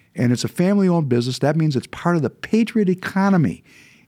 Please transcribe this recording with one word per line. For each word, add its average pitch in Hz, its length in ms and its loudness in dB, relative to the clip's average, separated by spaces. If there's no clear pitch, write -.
And 123 180 2
it's 120 120 -2
a - 40 -6
family-owned 180 600 0
business. 120 300 -2
That 147 180 0
means 156 200 0
it's 113 100 -2
part - 300 -2
of 156 60 0
the 120 80 -2
patriot 220 580 0
economy. 185 760 0